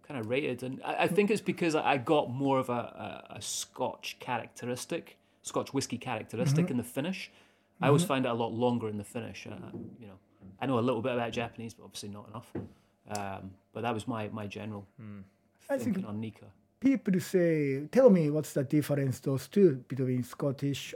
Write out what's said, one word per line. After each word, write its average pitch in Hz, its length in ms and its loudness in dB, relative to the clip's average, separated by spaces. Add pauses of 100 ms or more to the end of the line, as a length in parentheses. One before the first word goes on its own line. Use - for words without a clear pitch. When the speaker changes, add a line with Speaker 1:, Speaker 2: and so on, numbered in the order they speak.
Speaker 1:
kinda 131 200 -6
rated, 127 360 0
and 131 200 -8
I, - 200 0
I 170 40 4
think 202 240 4
it's 202 100 2
because 180 340 0
I, 143 180 2
I 139 40 2
got 147 340 2
more 135 280 2
of 127 100 -2
a, 110 640 -6
a, - 60 -14
a 101 40 -12
Scotch - 760 -8
characteristic, - 1000 -6 (240)
Scotch - 320 -6
whiskey 131 240 -2
characteristic 127 680 0
Speaker 2:
Mm-hmm. 175 60 -4
Speaker 1:
in 127 60 0
the 117 60 0
finish. 175 480 -6 (500)
I 123 60 4
always 147 160 6
Speaker 2:
Mm-hmm. - 60 -2
Speaker 1:
find 131 160 2
it 123 40 0
a 117 40 0
lot 117 180 0
longer 117 380 2
in 104 80 -6
the 101 60 -8
finish. 107 460 -10
Uh, 104 60 -10 (440)
you 113 80 -16
know, 98 120 -20 (420)
I 120 60 -4
know 131 100 2
a 156 40 4
little 120 200 2
bit 123 120 0
about 117 180 -2
Japanese, 117 420 -6
but - 120 -20
obviously 101 240 -14
not - 200 -14
enough. 107 220 -14 (680)
Um, 98 340 -8 (220)
but - 80 -8
that 117 120 -2
was 107 140 -6
my, 110 220 -6
my 107 180 -10
general 104 380 -12 (140)
Speaker 3:
Hmm. 104 220 -14 (480)
Speaker 2:
I 277 80 -2
think 240 180 -2
Speaker 1:
thinking 190 100 -6
on 104 140 -6
Nikka. 113 260 -10 (340)
Speaker 2:
people 208 400 2
say, 151 720 2
"Tell 254 180 10
me 165 220 8
what's 151 220 0
the 147 100 2
difference 139 560 2
those 135 280 -2
two 156 400 6
between 127 360 0
Scottish 139 720 -4